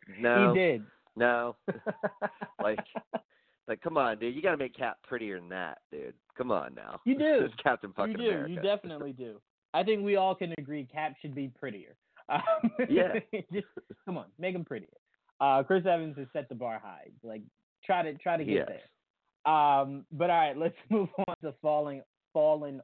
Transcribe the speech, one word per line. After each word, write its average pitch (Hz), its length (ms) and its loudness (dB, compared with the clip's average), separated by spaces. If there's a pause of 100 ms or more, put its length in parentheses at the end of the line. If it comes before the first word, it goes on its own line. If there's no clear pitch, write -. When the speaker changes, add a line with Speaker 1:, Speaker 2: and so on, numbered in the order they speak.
(200)
Speaker 1:
"No. 120 340 6
Speaker 2:
He 185 60 4
did. 143 240 2 (320)
Speaker 1:
No." 120 400 2 (120)
Speaker 2:
<laughs> 196 60 -4 (880)
Speaker 1:
Like, 208 180 0 (880)
like, 110 140 -4
come 160 160 -2
on, 113 220 2
dude. 120 160 -4
You 151 60 -8
gotta 170 160 2
make 131 180 -4
Cap 120 220 -4 (100)
prettier 107 320 -6
than 87 100 -16
that, 90 300 -8 (120)
dude. 67 220 -10 (240)
Come 127 140 -4
on 69 240 -2
now. 53 300 -14
Speaker 2:
You 269 120 4
do. 302 240 4
Speaker 1:
<laughs> 135 40 2
It's 120 160 -6
Captain 110 340 0
fucking 107 180 -2
Speaker 2:
You 202 40 -6
do. 233 120 0
Speaker 1:
America. 160 240 -2
Speaker 2:
You 175 80 -6
definitely 165 520 -4
do. 117 260 -14 (340)
I 175 100 2
think 208 200 2
we 202 120 2
all 190 200 4
can 170 220 -6
agree 143 340 -8
Cap 151 300 -6
should 143 140 -10
be 139 140 -6 (100)
prettier. 107 360 -12 (160)
<laughs> - 180 -20
Um, 147 120 0 (480)
Speaker 1:
Yeah. 214 240 4 (200)
Speaker 2:
<laughs> 196 200 -8
just, 202 120 -6 (400)
come 180 120 -6
on, 104 80 -10 (120)
make 180 160 -4
him 175 100 -6
prettier. 113 260 -10 (520)
Uh, 139 220 4
Chris 185 240 4
Evans 160 300 0
has 139 140 -10
set 143 160 -8
the 131 80 -12
bar 113 280 -8
high. 87 240 -16 (160)
Like, 110 180 -12 (420)
try 180 200 0
to, 151 120 -4
try 170 220 -2
to 156 80 -2
get 104 80 0
Speaker 1:
Yes. 85 140 2
Speaker 2:
there. - 840 -6
Um, 139 600 4
but 165 180 0
all 170 80 4
right, 151 200 4
let's 165 240 -2
<laughs> - 100 -12
move 202 180 2 (180)
on 175 160 -6
to 147 160 -6
Falling, 151 440 0 (300)
Fallen 151 500 2